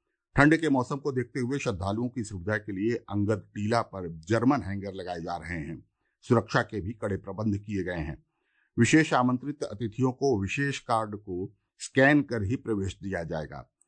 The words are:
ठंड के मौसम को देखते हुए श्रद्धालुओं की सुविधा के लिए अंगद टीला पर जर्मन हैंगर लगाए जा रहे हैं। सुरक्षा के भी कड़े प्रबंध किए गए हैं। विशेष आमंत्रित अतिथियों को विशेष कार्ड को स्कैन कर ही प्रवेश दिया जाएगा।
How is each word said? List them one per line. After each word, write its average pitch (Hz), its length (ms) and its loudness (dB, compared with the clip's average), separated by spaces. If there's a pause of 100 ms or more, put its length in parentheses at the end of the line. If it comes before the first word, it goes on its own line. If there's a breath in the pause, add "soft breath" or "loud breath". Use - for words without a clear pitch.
(360)
ठंड 151 200 8
के 160 120 0
मौसम 135 280 2
को 143 160 -6
देखते 123 280 -2
हुए 127 180 -2
श्रद्धालुओं 107 500 -2
की 123 160 -8
सुविधा 98 320 -4
के 104 160 -6
लिए 104 220 0
अंगद 104 600 -2
टीला 107 280 2
पर 92 260 -8 (200)
जर्मन 117 340 4
हैंगर 98 300 -6
लगाए 90 280 -8
जा 87 160 -6
रहे 85 220 -6
हैं। 80 320 -10 (320)
सुरक्षा 120 400 2
के 110 180 -6
भी 92 120 -6
कड़े 101 240 -4
प्रबंध 98 420 -2
किए 101 260 -4
गए 87 160 -4
हैं। 76 240 -8 (540)
विशेष 151 360 6
आमंत्रित 127 480 0
अतिथियों 120 500 -2
को 127 280 0
विशेष 139 380 -2
कार्ड 110 380 -2
को 95 380 -8 (240)
स्कैन 139 440 6
कर 120 200 -2
ही 101 140 0
प्रवेश 98 460 -2
दिया 95 220 -4
जाएगा। 76 460 -8 (180)